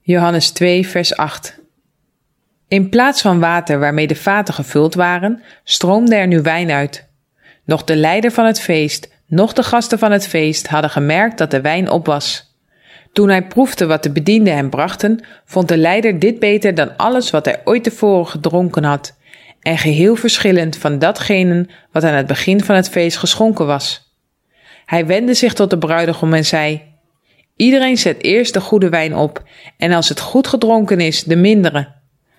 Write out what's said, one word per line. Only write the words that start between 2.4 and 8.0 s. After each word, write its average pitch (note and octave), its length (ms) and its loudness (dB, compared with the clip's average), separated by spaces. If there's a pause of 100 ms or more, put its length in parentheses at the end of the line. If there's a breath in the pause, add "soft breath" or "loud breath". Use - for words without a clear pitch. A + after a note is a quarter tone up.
In F#3+ 220 0
plaats B3+ 320 2
van F3+ 180 2
water E3 400 0
waarmee D3 280 0
de D3+ 80 -2
vaten G3 380 -2
gevuld D3+ 420 0
waren, F3+ 460 -2 (220 loud breath)
stroomde A3 520 2
er G3 120 2
nu E3+ 140 2
wijn E3 300 -2
uit. C#3+ 360 -4 (580 soft breath)
Noch D#3 180 -2
de D#3+ 120 -2
leider F3+ 360 2